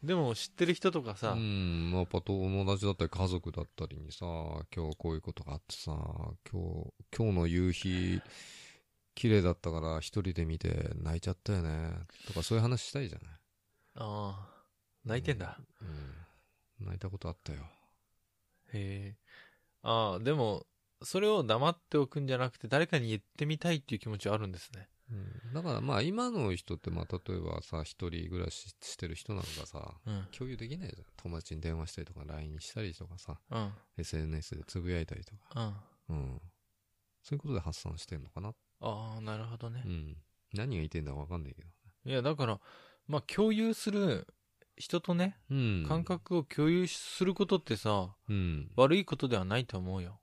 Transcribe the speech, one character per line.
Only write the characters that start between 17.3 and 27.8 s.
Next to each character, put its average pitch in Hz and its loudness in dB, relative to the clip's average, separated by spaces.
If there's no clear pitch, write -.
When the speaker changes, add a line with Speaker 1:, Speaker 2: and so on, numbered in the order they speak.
Speaker 2:
っ - -10
た 78 -6
よ。 69 -8
Speaker 1:
へ 98 -6
え。 - -20
あ 113 2
あ、 90 -2
で 120 2
も、 113 2
そ - -2
れ 208 4
を 208 6
黙 120 6
っ 170 0
て - 4
お 139 6
く 147 -4
ん 139 -2
じ 131 2
ゃ 127 2
な 123 2
く - -20
て、 - -10
誰 143 6
か 160 4
に 117 0
言 110 2
っ 101 -2
て - -4
み 151 0
た 175 0
い 160 2
っ 139 -2
て - -4
い - 0
う - 0
気 - -8
持 107 -2
ち 101 0
は 104 4
あ - 2
る 107 -2
ん 92 -4
で 90 -8
す - -16
ね。 95 -14
Speaker 2:
う - -6
ん。 120 -6
だ 156 -2
か 170 0
ら、 107 2
ま 131 0
あ、 101 4
今 220 2
の 120 2
人 - -6
っ - -8
て、 - -6
ま 85 -2
あ、 82 -4
例 92 -4
え 87 -2
ば 82 -4
さ、 80 -4